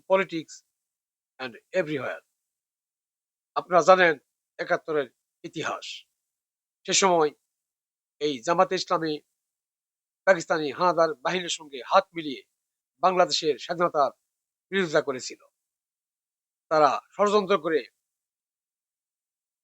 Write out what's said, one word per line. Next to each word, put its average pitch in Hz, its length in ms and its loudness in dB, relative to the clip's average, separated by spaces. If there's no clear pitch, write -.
politics 165 420 -2
and 123 100 -10
everywhere। 131 440 -6
আপনারা 175 300 2
জানেন 185 240 6
একাত্তরের 160 440 -4
ইতিহাস। 127 380 -8
সে 190 80 -6
সময় 170 260 4
এই 151 80 -2
জামাতে 180 360 0
ইসলামী 160 320 -4
পাকিস্তানি 165 400 0
হানাদার 165 340 2
বাহিনীর 170 320 -4
সঙ্গে 139 220 -16
হাত 190 140 4
মিলিয়ে 147 260 -8
বাংলাদেশের 180 580 2
স্বাধীনতার 160 480 -2
বিরোধিতা 165 380 0
করেছিল। 135 340 -10
তারা 151 200 4
ষড়যন্ত্র 202 400 2
করে 160 160 0